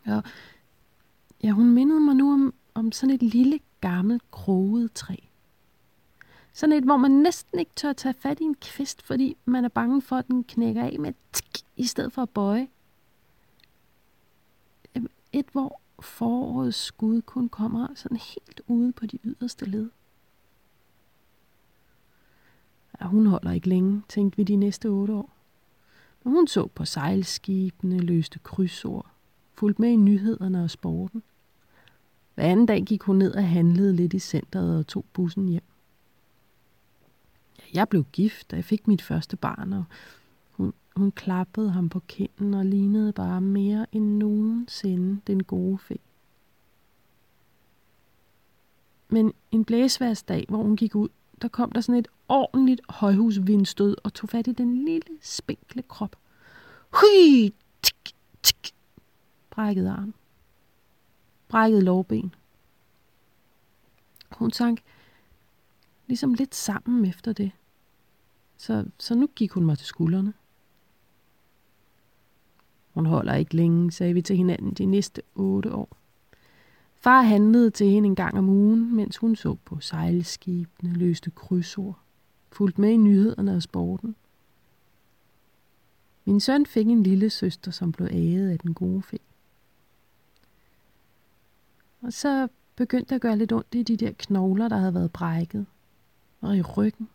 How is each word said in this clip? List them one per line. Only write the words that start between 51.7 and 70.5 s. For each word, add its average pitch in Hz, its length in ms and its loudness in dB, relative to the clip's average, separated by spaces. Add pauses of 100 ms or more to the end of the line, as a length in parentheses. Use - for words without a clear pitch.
der 240 80 -2
sådan 240 180 0
et 226 100 -2 (200)
ordentligt 262 600 2
højhusvindstød 202 1160 2
og - 100 -6
tog - 140 -12
fat 233 180 -4
i 254 60 -2
den 247 320 -2
lille, 330 360 -6
spinkle - 640 -12
krop. - 340 -10 (760)
Hui! 311 640 8 (280)
Tik, - 320 -6 (280)
tik! - 320 -2 (760)
Brækket 202 360 -2
arm. 196 280 -8 (1300)
Brækket 220 340 4
lårben. 185 520 0 (2000)
Hun 226 180 -4
sank 233 320 -2 (1200)
ligesom 254 280 -2
lidt 269 200 -4
sammen 226 500 -2
efter 185 280 -4
det. 196 200 -4 (1040)
Så, 220 300 -6 (120)
så - 160 -4
nu 262 220 2
gik 208 160 -2
hun 175 140 0
mig 151 120 0
til - 80 -12
skuldrene. 190 460 -2 (2500)